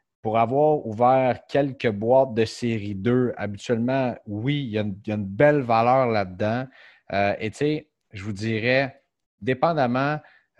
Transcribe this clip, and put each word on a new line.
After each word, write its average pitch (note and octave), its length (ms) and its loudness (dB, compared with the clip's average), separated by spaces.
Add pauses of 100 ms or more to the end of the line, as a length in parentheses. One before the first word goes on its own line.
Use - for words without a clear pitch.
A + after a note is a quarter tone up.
(220)
Pour A2 160 -2
avoir C#3 480 2
ouvert B2 640 2
quelques C#3 420 0
boîtes A2+ 440 2
de A2 100 2
série G#2+ 500 -4
deux, A#2+ 440 0
habituellement, A#2+ 800 -2 (100)
oui, B2 380 -2
il A#2+ 40 -8
y G#2 80 -2
a G#2+ 40 0
une, G#2 240 -4
il - 40 -8
y G#2+ 40 -2
a - 20 -2
une G#2 100 -4
belle C#3+ 360 2
valeur A#2+ 460 2
là-dedans. G#2+ 600 -2 (460)
Euh, G2+ 260 0
et A2 120 -6
tu - 60 -16
sais, D3+ 320 -2 (220)
je F#2+ 120 -14
vous G#2+ 100 -8
dirais, A2+ 680 -2 (380)
dépendamment, C#3 800 0 (400)